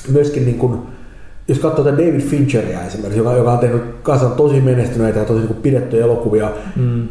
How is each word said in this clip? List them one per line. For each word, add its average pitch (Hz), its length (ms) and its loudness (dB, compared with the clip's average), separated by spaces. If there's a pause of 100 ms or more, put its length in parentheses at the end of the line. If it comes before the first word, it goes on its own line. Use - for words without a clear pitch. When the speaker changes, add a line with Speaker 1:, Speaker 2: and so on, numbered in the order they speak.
(120)
Speaker 1:
myöskin, 143 340 2
niinku, 120 300 0 (720)
jos 135 120 0
katsoo 147 260 0
tätä 147 120 2
David 160 240 2
Fincheria 110 680 0
esimerkiksi, 104 320 -6
joka, 117 140 2
joka 120 180 2
on 123 80 2
tehnyt 120 220 2 (220)
kanssa 131 260 2
tosi 135 320 2
menestyneitä 113 580 0
ja 107 60 0
tosi, 113 140 0
niinku, 110 220 -2
pidettyjä 117 440 2
elokuvia, 107 440 2 (260)
Speaker 2:
Mm. 120 360 0